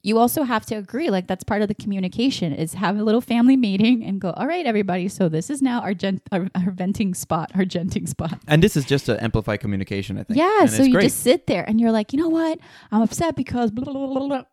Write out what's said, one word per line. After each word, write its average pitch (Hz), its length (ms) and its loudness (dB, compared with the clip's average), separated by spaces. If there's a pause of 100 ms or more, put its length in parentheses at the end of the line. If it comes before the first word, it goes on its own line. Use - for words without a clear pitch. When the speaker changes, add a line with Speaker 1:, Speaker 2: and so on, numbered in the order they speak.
Speaker 1:
You 214 160 2
also 247 260 4
have 233 220 -2
to 226 100 -6
agree, 240 340 -4
like, 185 160 0
that's 185 180 -4
part 214 180 0
of 202 60 0
the 208 60 -4
communication, 196 760 -2
is - 220 -4
have 196 240 0
a 208 60 -2
little 220 160 2
family 240 360 4
meeting 220 480 2
and 190 160 -4
go, 180 100 -4
"All 214 160 -6
right, 339 200 -2
everybody, 190 420 0
so 190 200 0
this 160 220 -2
is 277 120 -2
now 240 180 0
our 196 140 -4
gen-, 190 260 -2 (120)
our, 190 220 -2
our 185 160 0
venting 185 440 -2
spot, - 400 -4
our 190 100 2
genting 170 440 -4
spot." - 380 -6
Speaker 2:
And 151 160 4
this 208 140 4
is 139 80 0
just 135 220 0
to 107 160 0
amplify 110 340 -2
communication, 98 640 -6
I 92 60 -10
think. 226 140 -2
Speaker 1:
Yeah, 392 240 4
Speaker 2:
And 233 80 6
Speaker 1:
so 220 80 -2
Speaker 2:
it's 269 100 6
Speaker 1:
you 247 60 6
Speaker 2:
great. 202 100 4
Speaker 1:
just - 160 2
sit 294 260 2
there 185 220 0
and 220 120 2
you're 226 120 4
like, 214 200 0
"You 269 60 0
know 330 100 0
what? 330 300 0 (340)
I'm 214 100 4
upset 311 340 0
because 240 340 -2
blah, 247 140 -6
blah, 285 80 -8
blah, 269 140 -6 (120)
blah, 277 100 -4
blah," 262 140 -4 (100)